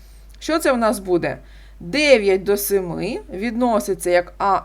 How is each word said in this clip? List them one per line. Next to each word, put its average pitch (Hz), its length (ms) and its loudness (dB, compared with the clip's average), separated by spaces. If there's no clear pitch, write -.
Що 320 200 -2
це 311 120 2
в 247 60 2
нас 214 220 0
буде? 175 380 -2
Дев'ять 196 640 2
до 196 140 0
семи 190 600 -4
відноситься 214 800 -2
як 175 280 2
А 190 280 2